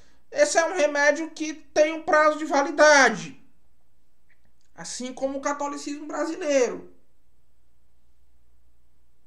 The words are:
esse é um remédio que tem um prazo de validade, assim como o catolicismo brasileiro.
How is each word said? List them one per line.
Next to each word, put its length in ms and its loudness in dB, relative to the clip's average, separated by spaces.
esse 220 2
é 80 4
um 100 -6
remédio 560 0
que 220 -10
tem 400 0
um 80 -10
prazo 360 4
de 60 -10
validade, 1000 4
assim 380 -12
como 240 -6
o 40 -10
catolicismo 640 -6
brasileiro. 880 -4